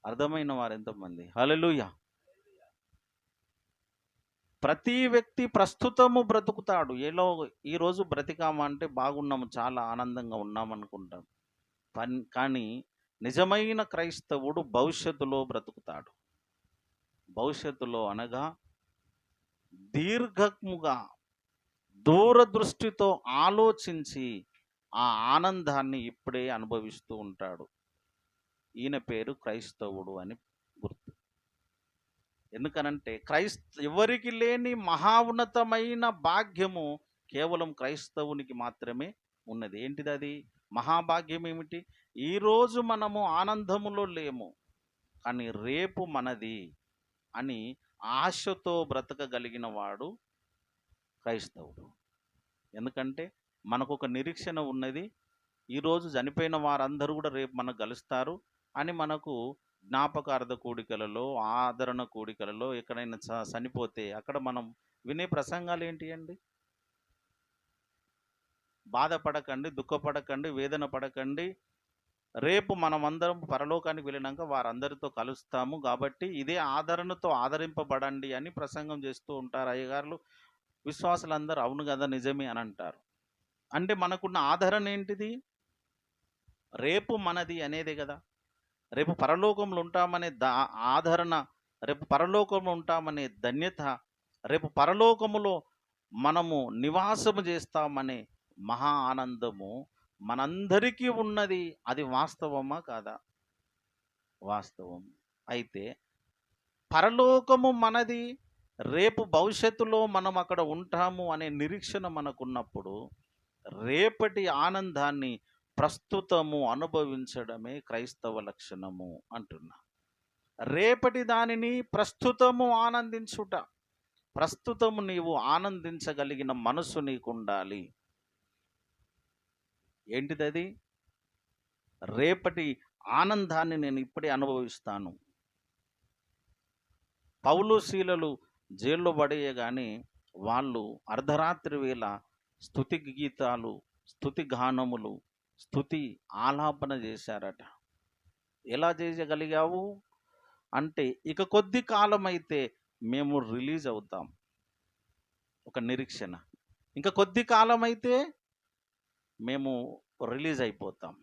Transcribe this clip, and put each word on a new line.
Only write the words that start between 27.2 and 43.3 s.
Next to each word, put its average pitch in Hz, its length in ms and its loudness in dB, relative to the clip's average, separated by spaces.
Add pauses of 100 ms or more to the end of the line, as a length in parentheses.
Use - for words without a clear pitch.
ఈయన 135 220 -4
పేరు 117 340 -6
క్రైస్తవుడు 98 840 -8
అని 95 180 -12 (440)
గుర్తు. - 320 -12 (1400)
ఎందుకనంటే 143 640 -4
క్రైస్త-, 156 640 -2
ఎవరికి 214 480 2
లేని 240 440 0
మహా 196 460 6
ఉన్నతమైన 233 880 2
భాగ్యము 180 920 0 (300)
కేవలం 165 420 0
క్రైస్తవునికి 143 840 -6
మాత్రమే 120 600 -8 (340)
ఉన్నది. 110 340 -8
ఏంటిది 143 280 -6
అది? 143 360 -6 (260)
మహాభాగ్యం 165 760 0
ఏమిటి? 165 400 -10 (300)
ఈరోజు 214 640 4
మనము 214 460 0
ఆనందములో 202 800 0